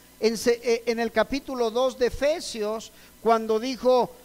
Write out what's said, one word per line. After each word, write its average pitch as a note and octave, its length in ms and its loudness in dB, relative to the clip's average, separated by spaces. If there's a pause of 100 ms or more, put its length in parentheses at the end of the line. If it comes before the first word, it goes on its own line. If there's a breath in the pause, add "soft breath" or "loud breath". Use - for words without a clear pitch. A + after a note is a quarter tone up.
(200 loud breath)
en A3 180 2
se-, A#3+ 240 2
eh, A#3 240 0
en A#3 140 0
el A3+ 100 -2
capítulo A#3+ 600 -2
dos B3+ 260 0
de B3 80 2
Efesios, A3+ 840 -4 (300 loud breath)
cuando A3 360 2
dijo, B3 520 2 (140)